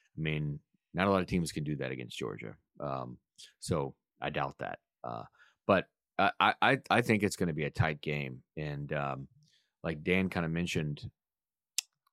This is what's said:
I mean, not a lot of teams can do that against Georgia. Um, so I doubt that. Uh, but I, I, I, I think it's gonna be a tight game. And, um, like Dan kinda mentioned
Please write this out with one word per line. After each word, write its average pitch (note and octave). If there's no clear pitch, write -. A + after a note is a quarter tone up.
I D2+
mean, D2+
not F#2
a -
lot F#2+
of F2
teams F2+
can D#2+
do D2+
that C2+
against B1
Georgia. G#1+
Um, C2
so C#2
I C#2+
doubt D2
that. G1+
Uh, A#1
but F#2+
I, G2
I, G2
I, B2+
I G#2+
think A2
it's G2
gonna F2
be D2+
a C#2+
tight D#2
game. C#2+
And, D2
um, C#2
like D#2+
Dan F#2
kinda E2+
mentioned E2